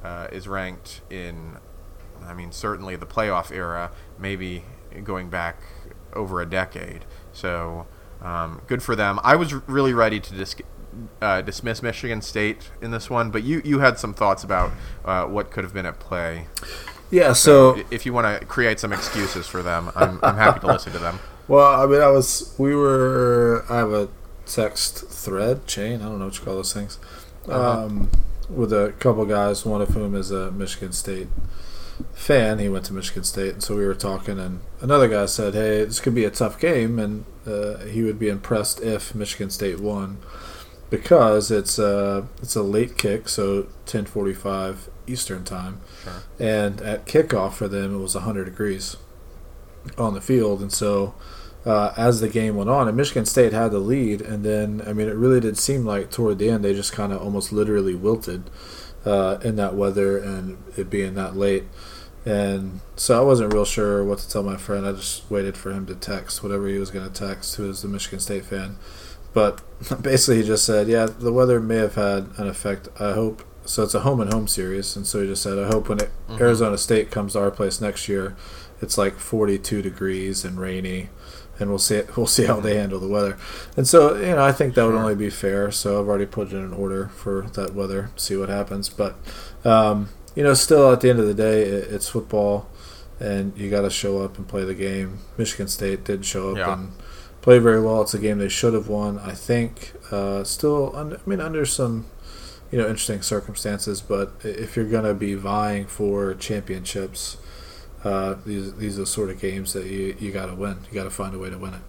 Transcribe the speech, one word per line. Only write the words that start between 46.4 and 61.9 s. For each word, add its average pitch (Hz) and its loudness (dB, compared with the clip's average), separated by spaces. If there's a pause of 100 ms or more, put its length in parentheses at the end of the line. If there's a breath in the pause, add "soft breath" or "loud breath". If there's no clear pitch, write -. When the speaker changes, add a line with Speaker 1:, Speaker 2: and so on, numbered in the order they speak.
Speaker 2:
at 104 -6
kickoff 120 2
for 107 -6
them 98 -4
it - -4
was 95 -4
a 95 -6
hundred 98 -4
degrees 95 -4 (1000)
on 110 0
the 95 -6
field, 107 2
and 101 -6
so, 101 0 (520 loud breath)
uh, 104 4
as 117 4
the 110 2
game 110 0
went 101 0
on, 131 4
and 107 0
Michigan 123 0
State 120 6
had 113 2
the 101 2
lead, 107 0
and 107 -4
then, 107 0
I 104 -4
mean, 107 0
it 104 -4
really 123 6
did 107 0
seem 135 0
like 101 -2
toward 107 2
the 107 4
end 110 2
they 101 4
just 101 -4
kinda 98 -2
almost 101 -4
literally 104 2
wilted, 92 -2 (560 loud breath)
uh, 98 2
in 110 0
that 98 0
weather 98 2
and 95 -6 (200)
it 90 -4
being 95 -2
that 95 -4
late. 98 2 (600 loud breath)